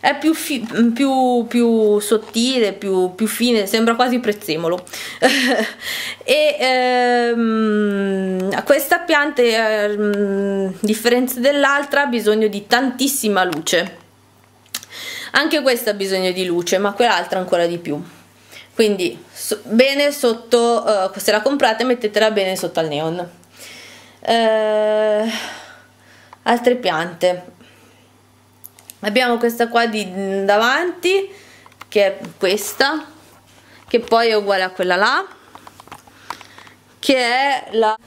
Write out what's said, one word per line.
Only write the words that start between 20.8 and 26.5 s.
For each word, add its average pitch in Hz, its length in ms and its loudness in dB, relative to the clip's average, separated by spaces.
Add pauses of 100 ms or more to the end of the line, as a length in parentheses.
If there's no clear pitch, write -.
eh, 208 40 -12
se 202 140 0
la 214 80 2
comprate 240 440 2
mettetela 220 460 2
bene 190 260 0
sotto 175 240 -4
al 160 80 -2
neon. 160 380 -4 (960)
Eh, 214 1120 2 (1080)
altre 240 320 2